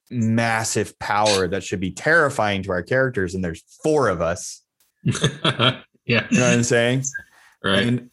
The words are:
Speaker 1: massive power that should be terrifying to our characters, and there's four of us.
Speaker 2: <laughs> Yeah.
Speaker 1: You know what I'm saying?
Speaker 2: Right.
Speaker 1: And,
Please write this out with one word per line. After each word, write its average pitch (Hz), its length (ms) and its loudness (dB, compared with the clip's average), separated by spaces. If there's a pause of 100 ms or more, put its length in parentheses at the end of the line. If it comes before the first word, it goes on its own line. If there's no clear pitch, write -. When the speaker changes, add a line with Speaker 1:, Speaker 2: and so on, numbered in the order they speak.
(100)
Speaker 1:
massive 113 880 0
power 104 500 2
that 95 140 -4
should 104 180 -6
be 92 120 -4
terrifying 120 720 0
to 98 80 -4
our 90 100 -2
characters, 120 520 -2
and 92 100 -4
there's 80 180 -6 (200)
four 151 260 2
of 87 120 0
us. - 420 -4 (420)
Speaker 2:
<laughs> - 80 0 (920)
Yeah. 113 280 0
Speaker 1:
You 190 80 4
know 123 60 4
what 120 80 4
I'm 120 100 2
saying? 123 400 2 (580)
Speaker 2:
Right. 98 240 2
Speaker 1:
And, 120 260 -2